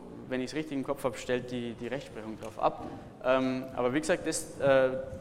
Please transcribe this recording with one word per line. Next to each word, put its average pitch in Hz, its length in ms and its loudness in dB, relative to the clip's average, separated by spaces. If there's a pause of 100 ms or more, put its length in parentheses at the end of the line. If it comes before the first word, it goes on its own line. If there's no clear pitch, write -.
(300)
wenn 127 100 0
ich's 123 140 -4
richtig 151 240 -4
im 131 80 -2
Kopf - 180 -2
hab, 127 140 0
stellt 123 340 0
die, 120 220 -4
die 117 140 -6
Rechtsprechung 110 520 -6
drauf 110 200 -10
ab. - 260 0 (400)
Ähm, 131 400 4 (100)
aber 123 180 2
wie 151 60 2
gesagt, 170 260 2
das, - 360 -4
äh, 135 300 8 (300)